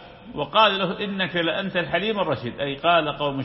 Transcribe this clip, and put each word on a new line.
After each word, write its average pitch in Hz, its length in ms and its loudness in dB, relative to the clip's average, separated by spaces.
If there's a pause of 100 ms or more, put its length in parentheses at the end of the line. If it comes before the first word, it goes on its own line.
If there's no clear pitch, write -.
(360)
وقال 190 440 4
له: 190 240 -2
"إنك 196 320 -4
لأنت 175 420 -2
الحليم 180 420 0
الرشيد"، 139 400 -2
أي 139 160 -2
قال 156 420 2
قوم 139 280 -2